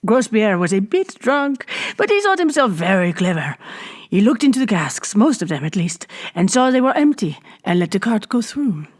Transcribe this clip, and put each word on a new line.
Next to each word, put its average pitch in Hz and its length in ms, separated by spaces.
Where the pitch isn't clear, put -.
Grospierre 214 520
was 175 140
a 196 80
bit 359 380
drunk, 285 480
but - 100
he 403 140
thought 392 160
himself 302 320
very 175 420
clever. 165 440
He 185 140
looked 233 200
into 269 160
the 262 80
casks, 170 480
most 233 280
of 175 80
them 143 120
at 156 140
least, 170 300
and 180 160
saw 254 200
they 254 100
were 262 160
empty, 285 420
and 175 140
let 175 120
the 190 100
cart 220 300
go 247 100
through. 220 460